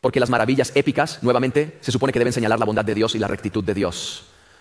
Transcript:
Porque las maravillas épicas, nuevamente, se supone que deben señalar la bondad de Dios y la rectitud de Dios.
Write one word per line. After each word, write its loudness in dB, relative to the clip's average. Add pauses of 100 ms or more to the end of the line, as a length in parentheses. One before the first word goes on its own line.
Porque 0
las 2
maravillas 2
épicas, 0
nuevamente, 0
se -4
supone 0
que 0
deben 2
señalar 2
la 0
bondad 0
de -2
Dios 2
y -2
la 0
rectitud -4
de -2
Dios. -4 (360)